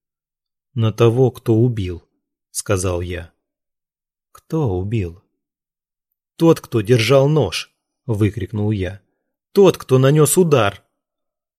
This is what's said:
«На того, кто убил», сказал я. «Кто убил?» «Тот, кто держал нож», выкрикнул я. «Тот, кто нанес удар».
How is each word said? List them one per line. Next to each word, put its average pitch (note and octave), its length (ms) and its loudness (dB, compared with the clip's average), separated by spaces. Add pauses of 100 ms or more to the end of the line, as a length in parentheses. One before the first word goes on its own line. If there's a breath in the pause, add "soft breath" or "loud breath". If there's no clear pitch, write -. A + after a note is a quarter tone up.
(720)
«На A2 200 -2
того, A#2 380 2
кто - 240 -2
убил», G#2+ 480 -2 (480)
сказал F#2 500 -4
я. F2 320 -12 (960)
«Кто C3+ 460 -4
убил?» F#2 440 -6 (1160)
«Тот, E3 240 2
кто A2+ 200 -4
держал B2 460 2
нож», D3 480 -2 (300)
выкрикнул G#2 640 -4
я. F#2+ 300 -8 (500)
«Тот, G3 260 4
кто C3 220 0
нанес C#3+ 380 2
удар». C#3+ 460 0 (760)